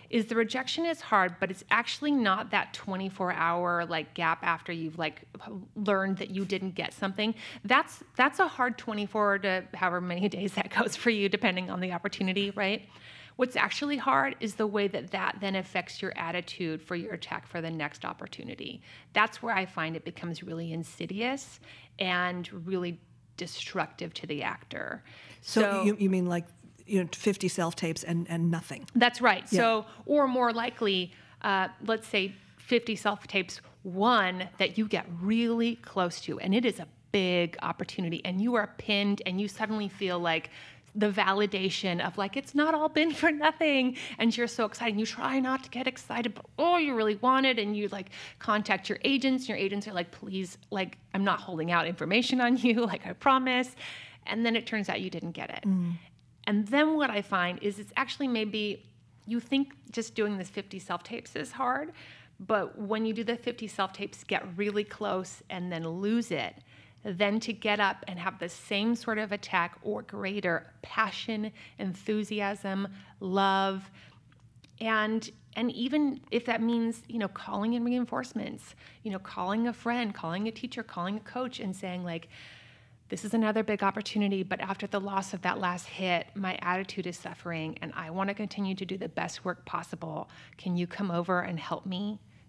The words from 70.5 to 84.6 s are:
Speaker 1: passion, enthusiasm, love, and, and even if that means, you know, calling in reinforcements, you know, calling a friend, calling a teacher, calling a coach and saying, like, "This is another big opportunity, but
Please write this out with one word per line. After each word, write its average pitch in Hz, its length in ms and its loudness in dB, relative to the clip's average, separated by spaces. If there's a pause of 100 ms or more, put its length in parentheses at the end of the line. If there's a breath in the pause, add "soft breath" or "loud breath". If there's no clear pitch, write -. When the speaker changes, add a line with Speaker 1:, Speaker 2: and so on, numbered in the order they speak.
Speaker 1:
passion, 220 680 -4 (280 loud breath)
enthusiasm, 202 1080 -2 (320 loud breath)
love, 190 680 4 (920 loud breath)
and, 220 500 2 (240)
and 233 180 0
even 269 480 0 (100)
if 233 140 2
that 226 180 0
means, 233 460 0
you 226 100 -4
know, 202 100 0
calling 202 440 -2
in 240 120 0
reinforcements, 240 920 -4 (280 loud breath)
you 220 80 -6
know, 190 80 -4
calling 196 480 -2
a 240 60 0
friend, 233 420 -2
calling 180 340 -4
a - 20 -4
teacher, 233 320 -8
calling 190 340 -6
a 214 40 -8
coach 247 400 -6
and 190 160 -4
saying, 180 280 -6
like, 170 240 -6 (800 loud breath)
"This 190 120 -6
is 214 120 -2
another 220 280 4
big 214 200 -2
opportunity, 202 600 0
but 185 180 -4